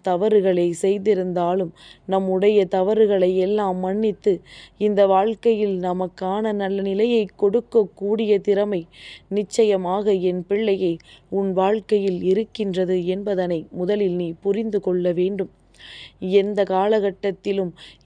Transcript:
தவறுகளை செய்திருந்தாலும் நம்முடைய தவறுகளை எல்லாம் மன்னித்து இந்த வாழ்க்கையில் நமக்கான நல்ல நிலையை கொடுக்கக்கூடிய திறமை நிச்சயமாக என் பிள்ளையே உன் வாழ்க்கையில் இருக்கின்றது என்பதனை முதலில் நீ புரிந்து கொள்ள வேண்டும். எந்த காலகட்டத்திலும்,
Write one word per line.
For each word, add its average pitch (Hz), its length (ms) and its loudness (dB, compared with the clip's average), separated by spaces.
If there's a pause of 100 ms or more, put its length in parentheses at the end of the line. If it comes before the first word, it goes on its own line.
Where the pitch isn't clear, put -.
தவறுகளை 185 720 2
செய்திருந்தாலும் 185 1000 0 (360)
நம்முடைய 190 560 2
தவறுகளை 196 760 2
எல்லாம் 190 400 0
மன்னித்து 202 540 0 (460)
இந்த 202 280 2
வாழ்க்கையில் 202 720 2
நமக்கான 185 720 -4
நல்ல 196 300 -2
நிலையை 214 400 0 (140)
கொடுக்கக்கூடிய 208 1040 0
திறமை 202 420 0 (460)
நிச்சயமாக 202 920 0
என் 180 260 -2
பிள்ளையே 196 460 -2 (380)
உன் 196 220 -2
வாழ்க்கையில் 196 720 0
இருக்கின்றது 185 840 -2
என்பதனை 185 540 -2 (100)
முதலில் 185 460 -2
நீ 175 140 -4 (100)
புரிந்து 202 400 -2
கொள்ள 180 320 -2
வேண்டும். 185 400 -2 (800)
எந்த 202 320 2
காலகட்டத்திலும், 196 1080 -2 (340)